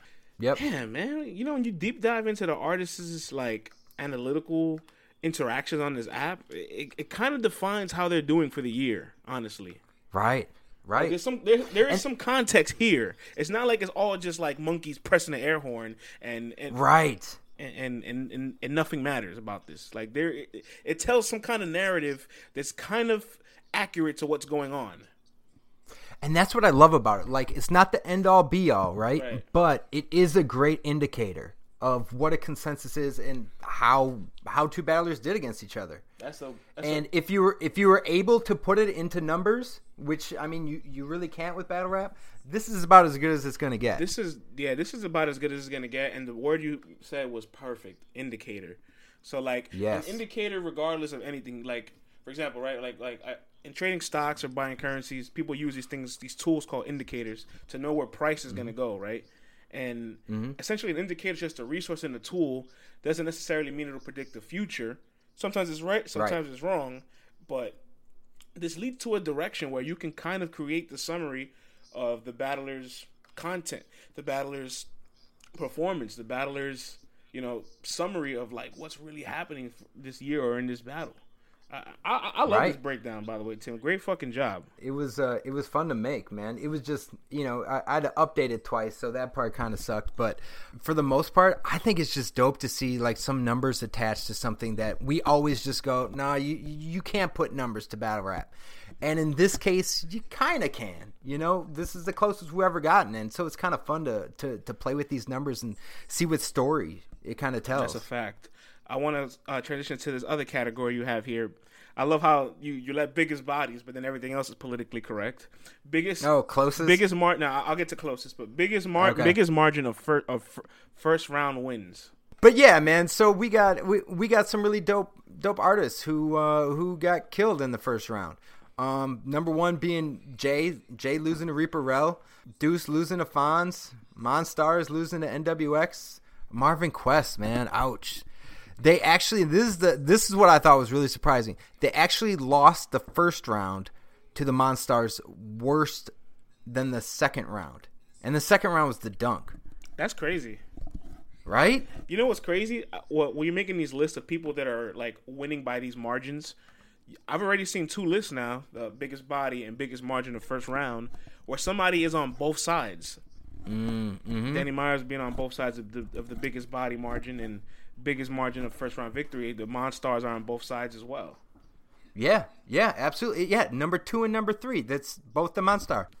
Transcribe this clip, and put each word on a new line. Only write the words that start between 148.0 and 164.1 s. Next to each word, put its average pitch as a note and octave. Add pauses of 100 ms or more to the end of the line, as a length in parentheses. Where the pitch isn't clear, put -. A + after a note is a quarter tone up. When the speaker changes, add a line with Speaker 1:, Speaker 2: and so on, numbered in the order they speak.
Speaker 1:
And C3+
the D3+
second G3
round D#3
was B2
the A2+
dunk. G2+ (460)
Speaker 2:
That's F3+
crazy. D3 (880)
Speaker 1:
Right? F3 (200)
Speaker 2:
You F3+
know A#3+
what's A3+
crazy? A3 (100)
Uh, F3+ (100)
wh-, C#3+
when D3+
you're E3+
making F#3
these C#3+
lists D3+
of -
people E3
that C#3
are, A#2
like, A#2
winning C#3
by B2
these B2
margins, B2+ (760)
I've D#3+
already G3
seen F3
two G3
lists F#3+
now, B2
the A2+
biggest C3+
body C3+
and A2+
biggest B2+
margin B2+
of A2+
first C3
round, B2 (380)
where C3
somebody F#3
is D#3+
on C#3+
both D3
sides. A2+ (480)
Speaker 1:
Mm, A2